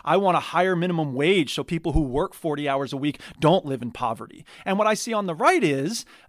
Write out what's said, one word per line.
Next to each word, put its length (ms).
I 120
want 200
a 40
higher 340
minimum 400
wage 400
so 80
people 300
who 100
work 320
forty 340
hours 240
a 60
week 220
don't 260
live 160
in 120
poverty. 520
And 100
what 120
I 60
see 200
on 100
the 100
right 300
is, 400